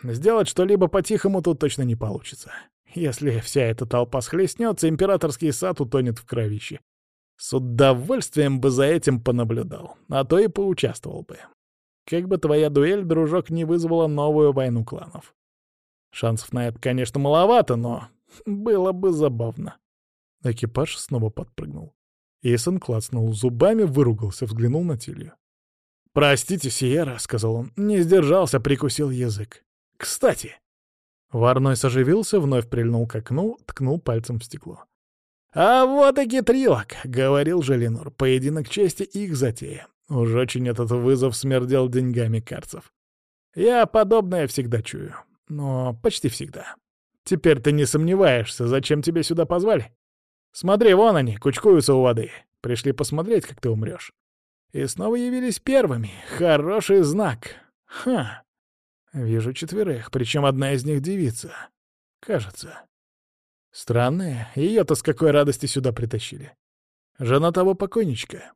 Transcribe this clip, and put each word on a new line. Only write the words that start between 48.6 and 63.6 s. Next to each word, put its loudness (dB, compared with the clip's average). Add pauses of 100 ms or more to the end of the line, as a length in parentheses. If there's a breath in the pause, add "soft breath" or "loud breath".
зачем 0
тебя 0
сюда -2
позвали? 0 (580)
Смотри, 4
вон 6
они, 0
кучкуются 4
у 4
воды. 2 (320)
Пришли -2
посмотреть, -2
как -18
ты -2
умрёшь. -4 (600)
И -4
снова -2
явились -2
первыми. 2 (260)
Хороший 4
знак. -2 (300)
Ха. -4 (720)
Вижу -2
четверых, -6
причём -2
одна 0
из -2
них -2
девица. -4 (680)
Кажется. -8 (880)